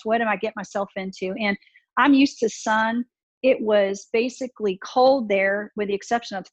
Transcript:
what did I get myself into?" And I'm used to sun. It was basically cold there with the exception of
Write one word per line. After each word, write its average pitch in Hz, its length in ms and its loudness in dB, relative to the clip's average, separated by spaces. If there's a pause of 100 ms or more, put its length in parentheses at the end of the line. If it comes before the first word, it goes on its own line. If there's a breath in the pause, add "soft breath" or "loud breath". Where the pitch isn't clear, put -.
what 220 140 0
did 233 80 -2
I 202 100 0
get 220 180 -8
myself 196 400 -6
into?" 190 440 -8
And 202 160 0 (420 soft breath)
I'm 269 160 6
used 269 260 4
to 220 100 0
sun. 226 540 -2 (400)
It 254 180 2
was 202 500 0
basically 226 720 -4
cold 254 460 2
there 196 460 0
with 208 140 -4
the 202 40 -2
exception 208 440 -4
of 185 160 -10